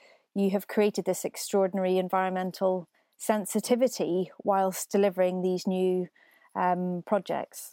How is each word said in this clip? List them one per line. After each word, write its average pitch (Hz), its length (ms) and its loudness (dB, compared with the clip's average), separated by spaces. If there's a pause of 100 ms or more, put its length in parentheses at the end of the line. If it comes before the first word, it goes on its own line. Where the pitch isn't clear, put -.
(340)
you 196 160 2
have 190 180 -2
created 208 380 0
this 185 180 -2
extraordinary 190 720 0
environmental 185 920 0 (260)
sensitivity 208 1160 0 (120)
whilst 190 480 0
delivering 185 500 2
these 185 240 -2
new, 185 420 0 (480)
um, 180 500 0
projects? - 680 -4